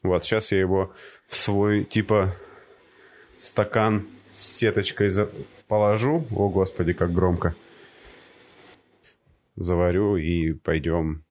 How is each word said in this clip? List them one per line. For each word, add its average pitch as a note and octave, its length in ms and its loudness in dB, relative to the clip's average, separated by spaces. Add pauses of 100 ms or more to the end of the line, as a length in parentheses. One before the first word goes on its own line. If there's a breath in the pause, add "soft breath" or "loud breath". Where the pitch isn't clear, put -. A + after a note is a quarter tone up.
Вот, F2+ 220 0
щас A2 260 -2
я G2 80 2
его F#2+ 340 0 (340 loud breath)
в - 80 -10
свой, G#2 480 0
типа, G2+ 520 0 (1000 loud breath)
стакан G#2+ 720 0 (240)
с - 100 -2
сеточкой G#2 680 0
за-, G2+ 220 -2 (360)
положу. A2 640 2
О, G2 180 0
Господи, F2+ 440 0
как F2 200 0
громко. F2 420 0 (2000 loud breath)
Заварю F2+ 600 0
и E2 380 0
пойдем D#2+ 760 -2